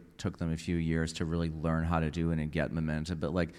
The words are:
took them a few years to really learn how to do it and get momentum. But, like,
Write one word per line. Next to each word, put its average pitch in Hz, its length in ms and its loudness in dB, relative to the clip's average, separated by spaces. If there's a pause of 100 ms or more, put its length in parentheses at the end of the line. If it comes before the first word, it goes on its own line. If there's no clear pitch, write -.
(180)
took - 200 -4
them 82 140 0
a 80 60 0
few 87 180 -2
years 82 380 2
to 87 120 -2
really 85 240 0 (120)
learn 80 240 2
how 82 160 4
to 78 100 0
do 82 200 2
it 80 80 2
and 76 120 -2
get 76 220 0
momentum. 78 460 -2
But, 80 140 -2
like, 85 260 0